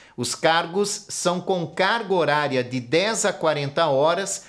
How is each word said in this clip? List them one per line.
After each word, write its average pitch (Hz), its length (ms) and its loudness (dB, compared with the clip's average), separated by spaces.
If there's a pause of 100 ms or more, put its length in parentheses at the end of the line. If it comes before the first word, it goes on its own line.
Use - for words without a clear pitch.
(160)
Os 123 200 -6
cargos 170 760 0
são 180 320 -2
com 180 260 -2
carga 196 460 -2
horária 147 500 2
de 120 160 -6
dez 190 460 0
a 190 80 0
quarenta 151 540 0
horas 160 600 0